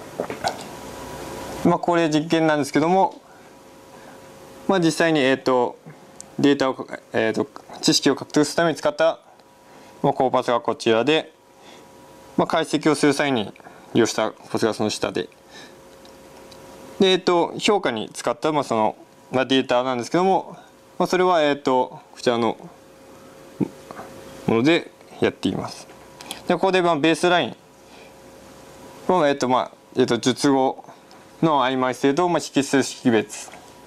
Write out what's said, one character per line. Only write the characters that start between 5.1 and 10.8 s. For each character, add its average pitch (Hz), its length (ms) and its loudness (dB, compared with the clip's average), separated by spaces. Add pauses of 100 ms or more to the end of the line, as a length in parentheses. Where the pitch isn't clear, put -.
に、 156 60 2
え 135 140 4
ー 131 40 2
と、 127 400 0 (600)
デ 143 160 4
ー - 20 -8
タ 135 120 0
を、 - 180 -8 (260)
え 110 180 0
ー - 20 -4
と、 110 140 -2 (340)
知 - 140 2
識 - 160 2
を 139 40 2
獲 - 160 -14
得 151 140 4
す 147 60 -8
る - 60 -4
た 170 80 2
め 165 60 2
に 143 60 -6
使 - 100 -4
っ 147 80 -2
た、 160 240 0 (840)
ま 139 80 4
あ、 - 20 -4
コ 131 140 0
ー 120 40 0
パ 123 120 0
ス 127 80 -2
が 117 100 2
こ 110 140 -4
ち - 160 0